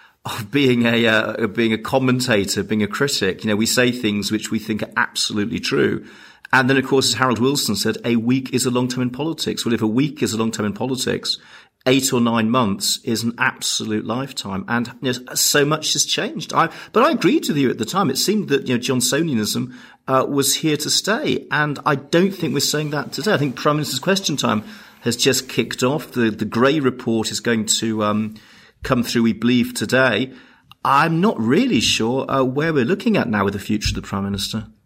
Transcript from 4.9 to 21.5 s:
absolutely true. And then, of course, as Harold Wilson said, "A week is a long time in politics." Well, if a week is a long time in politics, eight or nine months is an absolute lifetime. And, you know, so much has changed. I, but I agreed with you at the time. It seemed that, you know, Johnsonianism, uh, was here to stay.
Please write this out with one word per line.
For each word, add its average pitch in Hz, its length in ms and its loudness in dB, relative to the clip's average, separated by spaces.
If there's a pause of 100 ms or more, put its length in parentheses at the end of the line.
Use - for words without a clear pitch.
absolutely 104 640 -2
true. 117 480 0 (460)
And 127 160 4
then, 135 80 4
of 131 100 0
course, 135 220 2
as - 60 0
Harold 123 240 0
Wilson 127 360 0
said, 107 280 -2
"A 117 120 0
week 127 380 0
is 123 120 0
a 127 60 0
long 123 160 0
time 127 160 -2
in 123 80 -2
politics." 147 540 -4
Well, 117 100 0
if 104 60 0
a 110 60 2
week 135 360 0
is 107 100 0
a 107 40 -2
long 113 140 0
time 110 140 -2
in 101 80 -2
politics, 113 640 -4 (480)
eight 135 260 4
or 123 100 2
nine 117 280 2
months 113 540 0
is 113 200 -2
an 117 140 -2
absolute 110 680 -2
lifetime. 104 640 -6
And, 117 200 -2 (140)
you 127 120 -2
know, 123 220 -10
so 147 300 2
much 151 280 -2
has - 120 0
changed. 214 480 -6
I, 160 160 2 (220)
but 226 120 4
I 320 80 4
agreed 233 360 2
with 160 100 0
you 135 120 4
at - 80 -2
the 110 80 -2
time. 175 240 0
It - 80 -2
seemed 190 320 0
that, 139 180 0
you 127 80 0
know, 117 40 2
Johnsonianism, 127 960 0 (320)
uh, 131 220 2
was 139 280 0
here 151 200 0
to 147 140 -4
stay. - 640 0